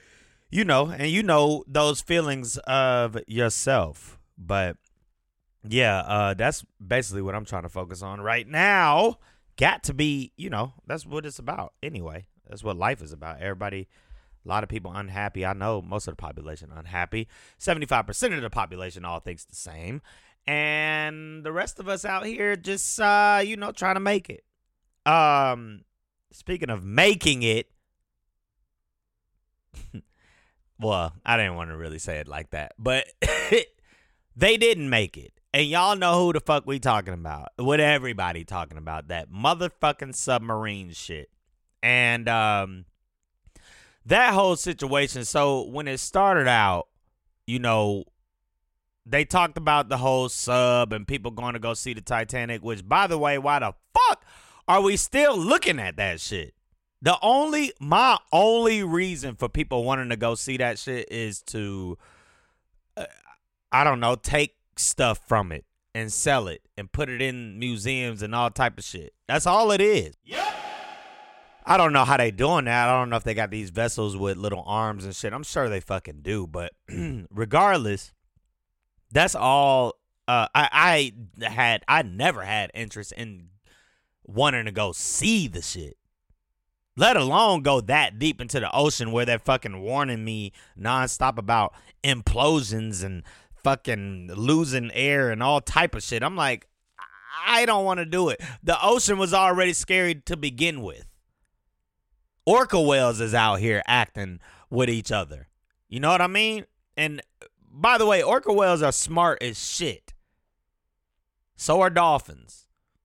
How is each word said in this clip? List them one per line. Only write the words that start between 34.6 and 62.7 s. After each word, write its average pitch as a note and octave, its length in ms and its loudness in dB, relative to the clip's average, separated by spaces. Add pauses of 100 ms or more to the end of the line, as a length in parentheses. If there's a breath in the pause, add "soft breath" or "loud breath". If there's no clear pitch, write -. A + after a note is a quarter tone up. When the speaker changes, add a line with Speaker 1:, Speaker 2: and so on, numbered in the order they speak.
Speaker 1:
make G#2+ 280 0
it. C2+ 160 -20 (200)
And D3 140 2
y'all F#3 300 2
know F3 260 2
who F3 100 2
the D3+ 60 -2
fuck D3 260 0
we C3+ 140 -4
talking G#2 340 0
about. D#2 440 -10
What C#3+ 240 2
everybody G#2+ 640 0
talking D#2+ 320 -10
about. D#2 320 -12
That E2 220 -8
motherfucking D3 840 -4
submarine A2 760 -4
shit. D#2 380 -14 (520)
And, A#2+ 480 2
um, G2+ 560 0 (1200 soft breath)
that A3 260 4
whole F#3+ 220 4
situation. C#3 720 -2
So C#3 380 2
when C#3+ 240 -8
it C3 120 -6
started F#3+ 480 2
out, G2+ 400 4 (580)
you B2 140 -4
know, G#2+ 460 0 (1000)
they C#3 200 0
talked E3+ 320 2
about D3 320 2
the C3 80 -2
whole B2+ 320 2
sub B2 600 2
and G#2+ 160 -8
people A#2+ 240 -6
going A#2+ 220 -6
to A#2 60 -8
go A#2 140 -4
see B2 200 -8
the A2 80 -12
Titanic, A#2 640 -6
which, G2+ 240 -8
by F#3 200 2
the E3 100 -2
way, D3 200 0
why C#3+ 220 0
the G#2+ 140 -2 (200)
fuck A#4+ 320 2 (420 soft breath)
are F#3+ 140 6
we G3 160 2
still C#4 400 4
looking F#3+ 420 2
at F#2 180 -6
that F#2 220 -2
shit? E2 340 -8 (480)
The E3 200 4
only, C#4+ 580 2
my G3+ 380 4 (140)
only A3 520 4
reason E3 520 -4
for A#2+ 140 -4
people C3 340 -4
wanting C3 260 -2
to A#2 80 -4
go A#2 180 -2
see C3 220 -8
that A#2+ 220 -2
shit B2+ 320 -8
is A2 320 -8
to, G2 540 -8 (960 soft breath)